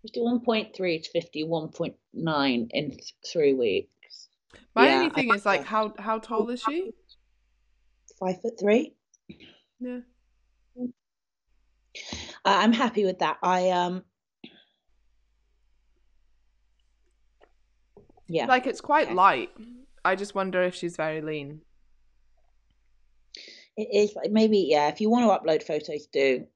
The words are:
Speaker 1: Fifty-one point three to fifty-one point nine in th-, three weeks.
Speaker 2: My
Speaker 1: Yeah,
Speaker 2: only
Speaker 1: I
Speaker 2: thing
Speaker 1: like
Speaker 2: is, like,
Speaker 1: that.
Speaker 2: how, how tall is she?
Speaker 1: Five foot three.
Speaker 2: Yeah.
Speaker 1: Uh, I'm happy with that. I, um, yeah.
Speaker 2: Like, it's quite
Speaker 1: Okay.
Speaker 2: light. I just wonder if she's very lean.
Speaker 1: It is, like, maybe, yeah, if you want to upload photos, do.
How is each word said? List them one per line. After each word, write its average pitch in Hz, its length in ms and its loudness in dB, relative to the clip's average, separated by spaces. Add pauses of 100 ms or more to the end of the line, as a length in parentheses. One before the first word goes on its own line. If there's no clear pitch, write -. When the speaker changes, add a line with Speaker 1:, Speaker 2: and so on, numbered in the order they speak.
Speaker 1:
Fifty-one 233 400 -2
point 220 340 -2
three 175 260 -2
to - 100 -16
fifty-one 160 580 -4
point - 280 -8 (180)
nine 139 560 0
in 147 220 -4
th-, - 220 -18 (160)
three 147 220 4
weeks. - 760 -4 (460)
Speaker 2:
My 233 120 8
Speaker 1:
Yeah, 269 80 6
Speaker 2:
only 269 140 2
Speaker 1:
I - 20 -2
Speaker 2:
thing 262 180 -2
Speaker 1:
like 214 80 4
Speaker 2:
is, 202 80 -8
like, 196 160 2
Speaker 1:
that. - 60 -12
Speaker 2:
how, 214 320 -2
how 220 200 -4
tall 220 300 -4
is 247 140 -8
she? 349 300 -4 (1300)
Speaker 1:
Five 185 220 -4
foot - 180 -8
three. 214 360 2 (840)
Speaker 2:
Yeah. 247 200 -10 (800)
Speaker 1:
Uh, 247 60 -8 (1600)
I'm 196 280 6
happy 226 320 2
with 185 140 0
that. 156 240 0
I, 185 280 2
um, 180 340 -2 (4000)
yeah. 165 180 -2
Speaker 2:
Like, 254 200 2
it's 233 140 -6
quite 294 280 2
Speaker 1:
Okay. - 60 -6
Speaker 2:
light. 180 360 4 (540)
I 185 120 2
just 202 180 -10
wonder 185 280 -2
if 180 120 0
she's 175 220 -8
very 160 240 -4
lean. 151 400 -10 (2250)
Speaker 1:
It 214 160 -8
is, 208 240 2
like, - 140 -6
maybe, 214 300 4
yeah, 147 280 2
if 156 120 -4
you 214 100 2
want 240 160 4
to 190 240 2
upload 156 120 0
photos, 151 440 -8
do. 135 500 0